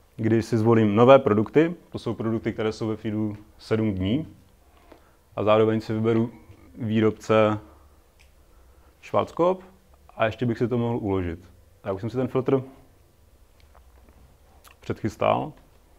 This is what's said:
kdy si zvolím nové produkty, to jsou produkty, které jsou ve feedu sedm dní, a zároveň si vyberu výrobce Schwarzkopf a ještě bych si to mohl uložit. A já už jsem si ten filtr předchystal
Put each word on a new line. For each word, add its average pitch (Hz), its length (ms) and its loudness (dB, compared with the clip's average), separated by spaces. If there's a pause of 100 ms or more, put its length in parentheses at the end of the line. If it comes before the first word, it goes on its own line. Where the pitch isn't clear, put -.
(160)
kdy 110 260 0
si 117 160 -2
zvolím 110 360 4
nové 123 240 8
produkty, 135 560 2 (160)
to - 80 -12
jsou 117 160 -8
produkty, 113 380 -4
které 110 200 -4
jsou 110 160 -8
ve 110 80 -4
feedu 107 400 -6 (220)
sedm 110 360 -2
dní, 104 320 -4 (1120)
a 107 80 -4
zároveň 110 360 2
si 110 120 -8
vyberu 113 380 0 (480)
výrobce 107 800 0 (1400)
Schwarzkopf 170 600 -2 (520)
a - 80 0
ještě 110 220 -2
bych 113 120 -2
si 120 100 -2
to 123 100 -2
mohl 117 180 -2
uložit. 95 420 -4 (440)
A 107 60 -14
já 98 40 -2
už 95 80 -8
jsem 113 100 -8
si 120 60 -10
ten 131 120 -2
filtr 131 340 0 (2250)
předchystal 113 720 -2 (460)